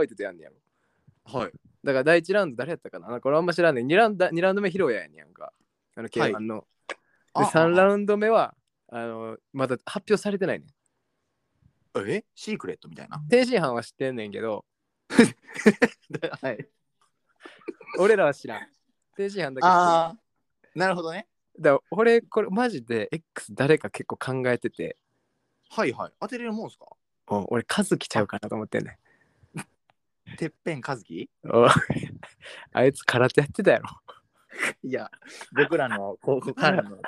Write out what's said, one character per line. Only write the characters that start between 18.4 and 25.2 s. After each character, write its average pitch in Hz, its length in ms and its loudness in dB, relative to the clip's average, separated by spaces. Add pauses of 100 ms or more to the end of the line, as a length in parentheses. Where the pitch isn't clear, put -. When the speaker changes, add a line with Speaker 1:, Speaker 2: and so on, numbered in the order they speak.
Speaker 1:
ら 110 120 -10
ん。 - 100 -16 (480)
天 196 140 -6
津 202 100 -8
飯 160 40 -2
だ 143 40 -4
け - 20 -10
知 135 40 -12
っ - 0 -
て 131 60 -10
る。 - 20 -8
Speaker 2:
あ 170 520 4
ー。 - 640 -18
な 185 100 2
る 190 60 0
ほ 175 60 -6
ど 160 100 -6
ね。 185 160 -10 (320)
Speaker 1:
だ 156 120 4
か 139 60 6
ら - 140 -2
俺、 226 300 4
こ 220 220 -2
れ 190 80 -4
マ 240 180 0
ジ 147 160 -8
で 113 260 -2
X - 440 -12
誰 143 240 4
か - 100 -10
結 - 200 -12
構 113 100 -6
考 127 320 -2
え 120 80 0
て 117 100 -6
て。 - 300 -10 (720)